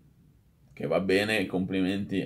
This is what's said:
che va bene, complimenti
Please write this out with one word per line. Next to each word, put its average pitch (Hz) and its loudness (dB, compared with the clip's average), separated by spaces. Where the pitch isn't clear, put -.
che - -8
va 82 2
bene, 101 2
complimenti 95 -2